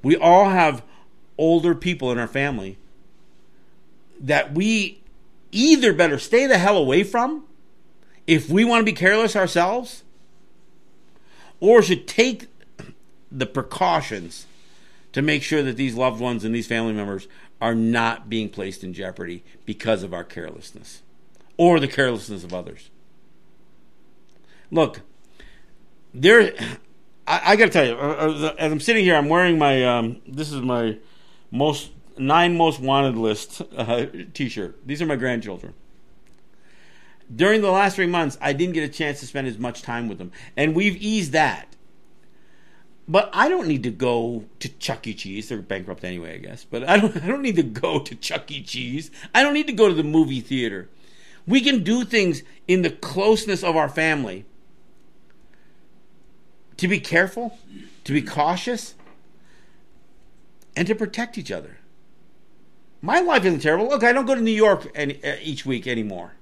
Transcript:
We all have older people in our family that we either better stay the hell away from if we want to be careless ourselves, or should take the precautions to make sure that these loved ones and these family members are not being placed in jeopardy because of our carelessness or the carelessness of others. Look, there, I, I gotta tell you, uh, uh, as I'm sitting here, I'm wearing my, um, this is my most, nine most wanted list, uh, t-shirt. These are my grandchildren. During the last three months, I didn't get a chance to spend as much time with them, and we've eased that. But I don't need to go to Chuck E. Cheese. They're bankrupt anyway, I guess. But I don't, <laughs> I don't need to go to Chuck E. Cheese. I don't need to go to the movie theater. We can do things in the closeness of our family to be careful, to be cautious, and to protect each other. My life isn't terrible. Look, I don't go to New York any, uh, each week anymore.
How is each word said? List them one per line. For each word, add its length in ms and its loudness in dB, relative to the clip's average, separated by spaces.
We 140 4
all 340 8
have 340 2
older 380 4
people 360 -2
in 60 -2
our 100 -4
family 500 -4
that 340 0
we 480 0
either 420 6
better 260 2
stay 260 2
the 120 6
hell 200 4
away 260 4
from 420 -2
if 220 2
we 140 4
want 180 4
to 40 2
be 80 0
careless 420 2
ourselves, 680 -2
or 220 8
should 260 0
take 400 0
the 140 -4
precautions 1000 -4
to 100 -2
make 200 0
sure 220 0
that 120 -4
these 200 -4
loved 260 0
ones 240 -4
and 80 -2
these 140 -4
family 260 -2
members 340 -8
are 160 0
not 540 0
being 180 -4
placed 360 -10
in 100 -12
jeopardy 500 -12
because 380 -4
of 100 -10
our 100 -10
carelessness 800 -16
or 220 6
the 80 0
carelessness 560 -2
of 100 -12
others. 360 -12
Look, 300 0
there, 400 6
I, 180 0
I 100 6
gotta 160 4
tell 140 4
you, 100 0
uh, 20 -12
uh, 600 -2
as 140 0
I'm 80 -2
sitting 240 2
here, 120 6
I'm 120 2
wearing 300 4
my, 260 4
um, 440 0
this 240 -8
is 100 -6
my 380 -2
most, 400 -2
nine 380 2
most 240 2
wanted 380 0
list, 440 -4
uh, 300 -2
t-shirt. 520 -8
These 160 -8
are 60 -4
my 80 -2
grandchildren. 580 -6
During 260 4
the 80 2
last 260 2
three 120 0
months, 340 -2
I 120 0
didn't 200 -2
get 100 -2
a 80 -6
chance 280 -6
to 80 -14
spend 200 -6
as 120 -8
much 240 -8
time 240 -8
with 100 -8
them, 140 -14
and 180 0
we've 200 2
eased 380 -4
that. 420 0
But 260 2
I 160 4
don't 180 0
need 160 0
to 80 -4
go 540 -2
to 100 -10
Chuck 380 -8
E. 80 -8
Cheese. 340 -12
They're 140 -8
bankrupt 400 -10
anyway, 320 -10
I 20 -16
guess. 260 -16
But 240 -8
I 120 6
don't, 180 2
<laughs> 60 -8
I 40 -6
don't 140 -4
need 140 -2
to 80 4
go 360 -2
to 160 -10
Chuck 360 -8
E. 100 -12
Cheese. 480 -10
I 80 6
don't 140 4
need 100 0
to 80 -6
go 140 6
to 80 2
the 80 0
movie 380 2
theater. 480 -4
We 140 6
can 220 2
do 200 0
things 400 0
in 160 4
the 80 0
closeness 720 -2
of 120 0
our 140 0
family 560 -4
to 100 -2
be 120 0
careful, 580 -2
to 80 -4
be 80 2
cautious, 720 -4
and 120 -2
to 80 0
protect 420 -8
each 140 -10
other. 260 -12
My 180 2
life 240 2
isn't 180 2
terrible. 260 2
Look, 160 2
I 100 6
don't 120 2
go 100 2
to 60 -2
New 100 2
York 420 2
any, 300 -6
uh, 180 -4
each 240 -10
week 220 -4
anymore. 540 -6